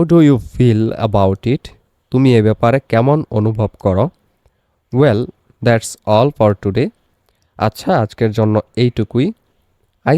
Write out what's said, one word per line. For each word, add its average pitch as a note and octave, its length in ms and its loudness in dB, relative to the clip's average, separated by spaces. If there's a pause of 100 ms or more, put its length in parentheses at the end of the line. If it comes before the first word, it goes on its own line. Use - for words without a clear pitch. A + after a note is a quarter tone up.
(120)
do E3+ 60 6 (100)
you C#3 80 4 (180)
feel A#2 280 2 (260)
about G2 320 0 (140)
it? - 140 -10 (420)
তুমি B2+ 260 2
এ A2 60 4
ব্যাপারে A2 360 0 (100)
কেমন C3+ 420 0
অনুভব G#2+ 480 -2
করো? G2+ 320 -2 (840)
Well, B2 260 2 (440)
that's A#2 260 0 (240)
all A#2+ 140 2 (100)
for G#2+ 120 2 (140)
today। A2 240 -2 (720)
আচ্ছা, C3+ 440 -2
আজকের A2 280 -4
জন্য G#2+ 300 0 (160)
এইটুকুই। B2 560 -2 (720)
I C#3+ 120 2